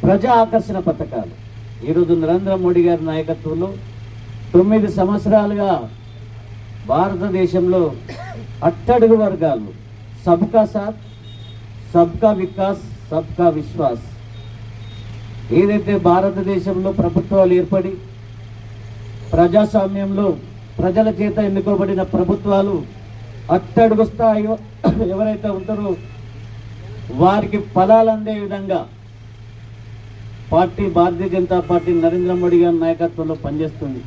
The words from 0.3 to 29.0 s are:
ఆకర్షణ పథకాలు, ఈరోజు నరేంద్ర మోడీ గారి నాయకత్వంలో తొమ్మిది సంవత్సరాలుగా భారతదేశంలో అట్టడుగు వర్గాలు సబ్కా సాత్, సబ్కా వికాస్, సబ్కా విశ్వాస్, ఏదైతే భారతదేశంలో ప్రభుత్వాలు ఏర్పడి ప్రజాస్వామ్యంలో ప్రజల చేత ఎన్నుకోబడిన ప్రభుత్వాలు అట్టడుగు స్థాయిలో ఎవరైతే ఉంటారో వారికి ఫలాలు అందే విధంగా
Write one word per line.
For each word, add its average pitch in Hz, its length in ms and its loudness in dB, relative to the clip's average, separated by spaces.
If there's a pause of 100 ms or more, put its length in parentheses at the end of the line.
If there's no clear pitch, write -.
ఆకర్షణ 220 440 0
పథకాలు, - 480 -4 (540)
ఈరోజు 170 340 2
నరేంద్ర 185 400 0
మోడీ 175 240 4
గారి 170 240 2
నాయకత్వంలో 160 600 -4 (840)
తొమ్మిది 202 440 6
సంవత్సరాలుగా 202 760 2 (1200)
భారతదేశంలో 180 920 2 (880)
అట్టడుగు 226 540 4
వర్గాలు 151 460 -2 (560)
సబ్కా 202 380 4 (100)
సాత్, 214 280 -6 (920)
సబ్కా 170 380 4 (100)
వికాస్, 190 440 -2 (240)
సబ్కా 160 380 0 (100)
విశ్వాస్, 143 480 -2 (1500)
ఏదైతే 202 360 2 (140)
భారతదేశంలో 190 840 0 (100)
ప్రభుత్వాలు 180 580 4
ఏర్పడి 190 340 0 (1400)
ప్రజాస్వామ్యంలో 196 920 2 (520)
ప్రజల 190 280 4 (120)
చేత 208 180 0 (120)
ఎన్నుకోబడిన 196 520 0 (140)
ప్రభుత్వాలు 196 600 2 (800)
అట్టడుగు 220 540 4
స్థాయిలో 220 440 2 (600)
ఎవరైతే 214 420 -2
ఉంటారో 202 340 -4 (1300)
వారికి 202 380 4 (140)
ఫలాలు 220 400 8
అందే 214 280 -4
విధంగా 196 360 -4 (1700)